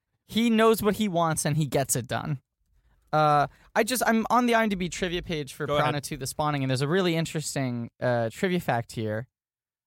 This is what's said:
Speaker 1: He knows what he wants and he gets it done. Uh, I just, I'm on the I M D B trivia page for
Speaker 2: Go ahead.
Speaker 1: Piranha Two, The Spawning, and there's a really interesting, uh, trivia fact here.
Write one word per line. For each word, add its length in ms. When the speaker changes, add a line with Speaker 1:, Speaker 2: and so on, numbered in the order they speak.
Speaker 1:
He 240
knows 320
what 140
he 140
wants 360
and 120
he 80
gets 320
it 100
done. 320
Uh, 360
I 80
just, 220
I'm 240
on 160
the 100
I 80
M 60
D 60
B 120
trivia 360
page 300
for 120
Speaker 2:
Go 100
ahead. 100
Speaker 1:
Piranha 160
Two, 160
The 100
Spawning, 360
and 60
there's 120
a 60
really 280
interesting, 760
uh, 320
trivia 280
fact 340
here. 340